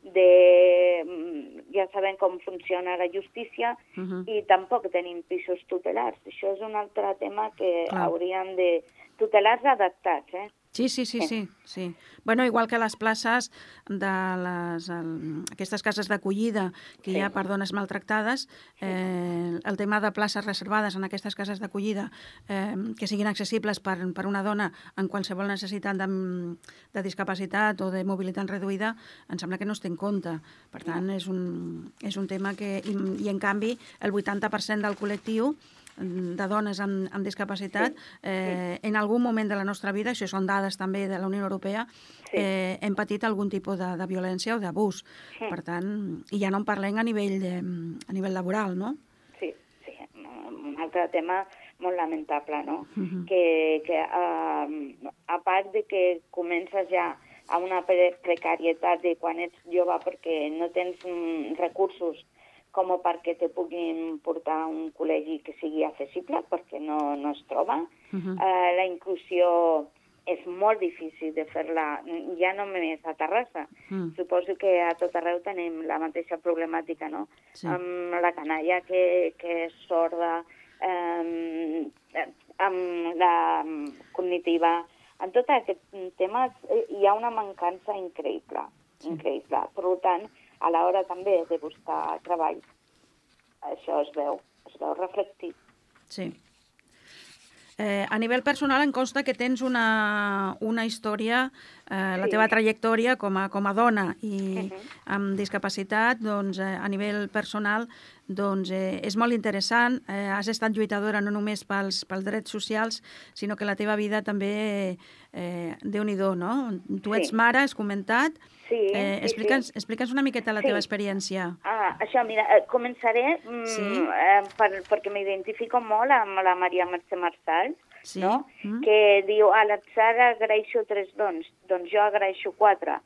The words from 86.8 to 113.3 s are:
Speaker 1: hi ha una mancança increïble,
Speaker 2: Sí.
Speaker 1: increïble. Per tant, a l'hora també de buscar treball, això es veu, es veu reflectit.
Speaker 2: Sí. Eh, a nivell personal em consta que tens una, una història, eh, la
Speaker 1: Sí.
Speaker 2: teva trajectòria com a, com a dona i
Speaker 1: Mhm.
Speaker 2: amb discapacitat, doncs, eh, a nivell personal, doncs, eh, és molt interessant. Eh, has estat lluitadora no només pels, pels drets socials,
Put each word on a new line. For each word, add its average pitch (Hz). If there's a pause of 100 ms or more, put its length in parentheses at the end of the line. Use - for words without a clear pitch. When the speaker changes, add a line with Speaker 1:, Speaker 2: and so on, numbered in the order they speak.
Speaker 1:
hi 202
ha 196
una 226
mancança 196
increïble, - (360)
Speaker 2:
Sí. -
Speaker 1:
increïble. - (160)
Per 185
tant, 180 (380)
a 165
l'hora 180
també 185
de 165
buscar 156
treball, 165 (1000)
això 147
es 147
veu, 151 (260)
es -
veu 156
reflectit. 185 (540)
Speaker 2:
Sí. - (1400)
Eh, 202
a 214
nivell 240
personal 277
em 277
consta 262
que 262
tens 247
una, 208
una 226
història, 226 (420)
eh, 190
la 190
Speaker 1:
Sí. 214
Speaker 2:
teva 220
trajectòria 226
com 196
a, 190
com 202
a 196
dona 208
i 196
Speaker 1:
Mhm. - (360)
Speaker 2:
amb 196
discapacitat, 202
doncs, 202
eh, 190
a -
nivell 202
personal, 214 (400)
doncs, 196
eh, 190
és 202
molt 233
interessant. 226
Eh, 202
has 202
estat 220
lluitadora 208
no 202
només 208
pels, 196
pels 190
drets 214
socials, 214 (320)